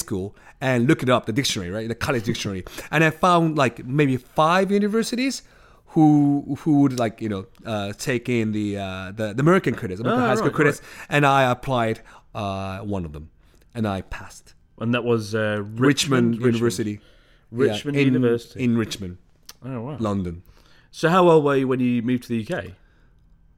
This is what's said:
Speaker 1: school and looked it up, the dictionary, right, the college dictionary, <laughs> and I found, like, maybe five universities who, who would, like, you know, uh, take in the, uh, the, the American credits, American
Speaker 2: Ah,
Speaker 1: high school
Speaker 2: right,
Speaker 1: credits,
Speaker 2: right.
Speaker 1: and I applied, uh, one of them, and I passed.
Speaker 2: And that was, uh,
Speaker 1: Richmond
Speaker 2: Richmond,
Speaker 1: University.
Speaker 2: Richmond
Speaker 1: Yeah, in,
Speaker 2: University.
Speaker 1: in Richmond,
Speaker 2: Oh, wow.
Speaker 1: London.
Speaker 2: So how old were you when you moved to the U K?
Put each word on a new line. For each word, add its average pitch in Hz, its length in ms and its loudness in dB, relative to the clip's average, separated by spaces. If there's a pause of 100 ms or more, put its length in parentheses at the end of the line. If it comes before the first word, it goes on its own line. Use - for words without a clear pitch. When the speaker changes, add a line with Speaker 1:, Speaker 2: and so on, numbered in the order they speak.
Speaker 1:
school 98 320 -8 (240)
and 123 300 0
looked 160 140 2
it 127 80 2
up, 117 160 2
the 113 140 -2
dictionary, 98 300 -4
right, 110 160 -6
the 113 80 -6 (120)
college 120 180 -2
dictionary, 101 400 -4 (140)
<laughs> - 120 -14
and 151 140 2
I 160 60 4
found, 165 480 2
like, 131 260 0
maybe 135 320 2
five 175 540 0
universities 220 720 -2 (460)
who, 147 720 4
who 147 200 4
would, 131 180 2
like, 117 220 -2
you 110 80 -4
know, 95 160 -6 (220)
uh, 104 260 -6
take 123 380 -4
in 113 220 0
the, 104 260 -4
uh, 95 400 -10
the, 107 160 -4
the 127 80 -2
American 170 320 4
credits, 95 260 -8
American 226 240 -2
Speaker 2:
Ah, 226 40 0
Speaker 1:
high 214 80 0
school 214 120 0
Speaker 2:
right, 135 120 -2
Speaker 1:
credits, 143 200 2
Speaker 2:
right. - 260 -20 (100)
Speaker 1:
and 147 100 4
I 139 240 4
applied, 117 500 -2 (340)
uh, 98 440 -6 (180)
one 90 80 -4
of 76 80 -10
them, 78 160 -14 (460)
and 113 140 -2
I 95 140 -4
passed. - 520 -16 (240)
Speaker 2:
And 117 160 0
that 120 100 0
was, 113 300 0
uh, 107 300 -2
Speaker 1:
Richmond 110 160 -8
Speaker 2:
Richmond, 131 540 4 (200)
Speaker 1:
University. 113 460 -2 (500)
Speaker 2:
Richmond 123 460 -2
Speaker 1:
Yeah, 139 60 4
in, 135 120 4
Speaker 2:
University. 120 500 0
Speaker 1:
in 117 140 2
Richmond, 101 400 -6 (460)
Speaker 2:
Oh, 127 160 -10
wow. 131 180 -10
Speaker 1:
London. 95 440 -4 (500)
Speaker 2:
So - 160 0
how 180 200 6
old 160 160 8
were 143 120 2
you 135 120 2
when 127 120 0
you 123 220 2
moved 123 220 -2
to - 40 -14
the 120 100 -2
U 104 80 -6
K? 147 280 -8 (840)